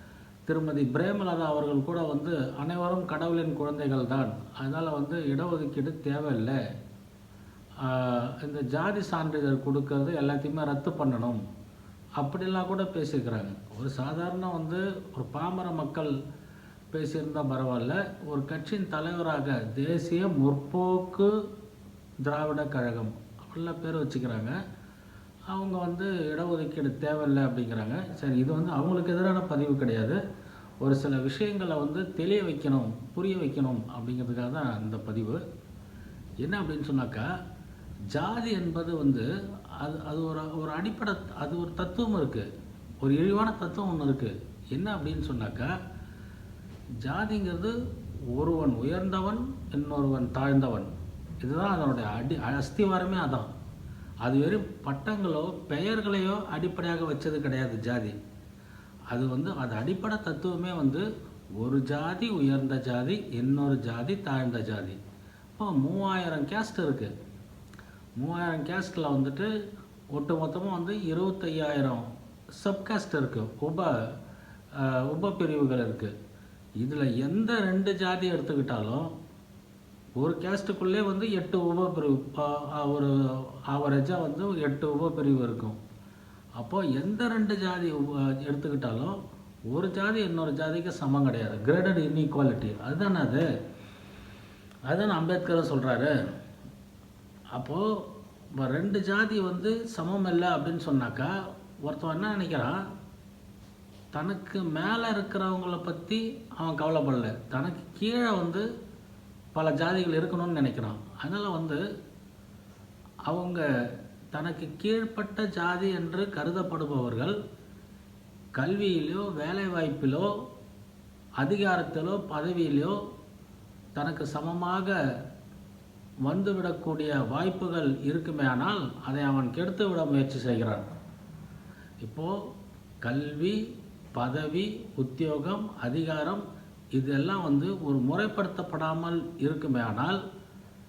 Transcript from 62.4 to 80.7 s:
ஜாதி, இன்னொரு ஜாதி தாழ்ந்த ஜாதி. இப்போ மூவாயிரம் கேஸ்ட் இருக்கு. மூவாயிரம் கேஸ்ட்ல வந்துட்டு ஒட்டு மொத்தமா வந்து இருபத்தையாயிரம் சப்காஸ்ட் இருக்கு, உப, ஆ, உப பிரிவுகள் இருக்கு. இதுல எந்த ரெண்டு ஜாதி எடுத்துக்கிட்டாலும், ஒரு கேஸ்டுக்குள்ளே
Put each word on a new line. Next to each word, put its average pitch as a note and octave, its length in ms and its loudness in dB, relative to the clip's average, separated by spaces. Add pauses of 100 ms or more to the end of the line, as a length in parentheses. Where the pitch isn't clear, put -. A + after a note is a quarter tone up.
ஜாதி, B2+ 400 0 (140)
இன்னொரு C3+ 460 4
ஜாதி A#2 440 -2
தாழ்ந்த B2+ 380 0
ஜாதி. G2+ 360 -4 (560)
இப்போ G#3 200 -4
மூவாயிரம் E3+ 760 2
கேஸ்ட் - 300 -2
இருக்கு. C3 480 0 (920)
மூவாயிரம் D#3+ 500 0
கேஸ்ட்ல F3 500 -2
வந்துட்டு C#3 320 2 (640)
ஒட்டு D3 260 0
மொத்தமா F3+ 360 -2
வந்து F3+ 240 -2
இருபத்தையாயிரம் D#3 1080 0 (600)
சப்காஸ்ட் G3 540 0
இருக்கு, B2 260 0 (160)
உப, D3+ 500 0 (680)
ஆ, C3 280 4
உப E3+ 260 2
பிரிவுகள் D3 480 4
இருக்கு. G#2+ 460 -2 (520)
இதுல C3 400 2
எந்த G#3+ 420 2
ரெண்டு G3 360 4
ஜாதி F#3 360 2
எடுத்துக்கிட்டாலும், C3+ 800 0 (1000)
ஒரு D#3 260 2
கேஸ்டுக்குள்ளே G3 640 2